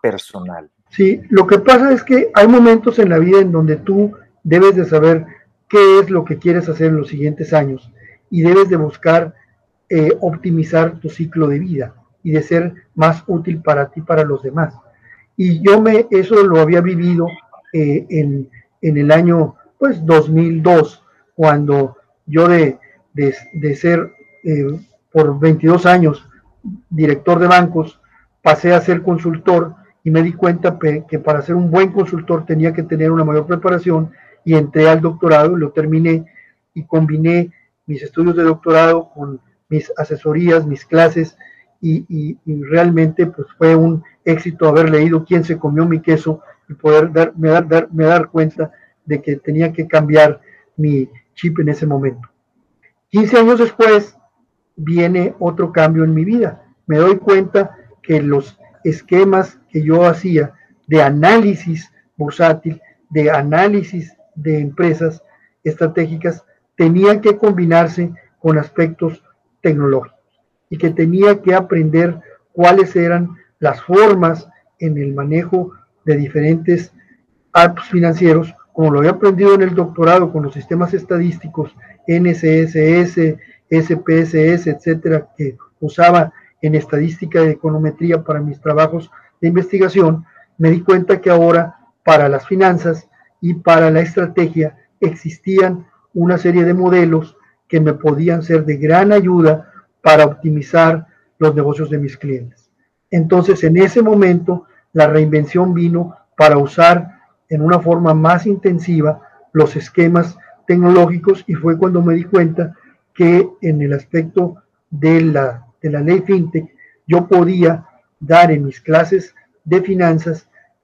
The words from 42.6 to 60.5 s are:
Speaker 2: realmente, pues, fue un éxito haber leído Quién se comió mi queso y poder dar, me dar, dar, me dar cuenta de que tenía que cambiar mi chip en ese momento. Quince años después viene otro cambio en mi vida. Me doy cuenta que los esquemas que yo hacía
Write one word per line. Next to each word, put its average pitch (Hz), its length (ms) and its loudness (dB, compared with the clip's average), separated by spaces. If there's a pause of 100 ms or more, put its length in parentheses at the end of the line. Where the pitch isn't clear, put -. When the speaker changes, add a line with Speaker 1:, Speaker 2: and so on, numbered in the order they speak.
Speaker 2:
realmente, 165 640 0
pues, 147 200 -12 (120)
fue 165 180 4
un 160 260 0 (220)
éxito 165 440 -2
haber 160 200 2
leído 160 360 0
Quién 170 200 0
se 165 140 -6
comió 156 280 -2
mi 160 140 -2
queso 160 400 -2 (280)
y 151 60 -18
poder 156 380 2
dar, 160 240 0
me 160 140 0
dar, 165 180 0
dar, 165 240 0
me 160 120 -2
dar 160 240 0
cuenta 156 420 -4 (340)
de 147 160 -6
que 143 160 -8
tenía 156 360 -4
que 165 140 -8
cambiar 151 540 2 (360)
mi 143 340 -2 (240)
chip 165 240 -6
en 151 120 -2
ese 147 160 -4
momento. 135 420 -6 (800)
Quince 214 300 2
años 233 200 4
después 220 580 0 (600)
viene 170 640 -2
otro 170 340 -6
cambio 160 320 2
en 160 80 0
mi 160 120 -2
vida. 214 400 -4 (220)
Me 151 120 -2
doy 190 200 2
cuenta 196 580 -2 (260)
que 156 180 -2
los 143 380 -4 (240)
esquemas 190 760 0 (120)
que 156 120 -6
yo 160 240 2
hacía 165 460 -2 (340)